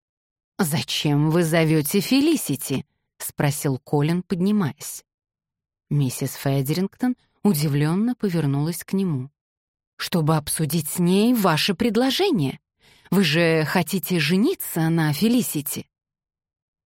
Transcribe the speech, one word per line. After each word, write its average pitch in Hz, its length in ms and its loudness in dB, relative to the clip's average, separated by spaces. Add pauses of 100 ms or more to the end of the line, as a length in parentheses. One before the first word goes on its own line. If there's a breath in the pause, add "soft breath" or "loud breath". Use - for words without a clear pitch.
(580)
«Зачем 147 720 0
вы 170 120 2
зовёте 160 560 2
Фелисити?» — 262 880 0 (320)
спросил 143 600 -2
Колин, 156 440 0
поднимаясь. 190 840 -2 (840)
Миссис 135 440 -2
Федерингтон 151 840 -2 (260)
удивлённо 160 720 0
повернулась 160 720 -2
к - 80 -10
нему. 165 380 -2 (680)
«Чтобы 160 400 0
обсудить 156 520 -2
с - 120 -6
ней 196 340 4
ваше 190 400 2
предложение. 240 840 0 (500 soft breath)
Вы 190 140 4
же 160 400 2
хотите 180 540 -2
жениться 175 720 0
на 160 220 2
Фелисити?» 196 760 -2 (1000)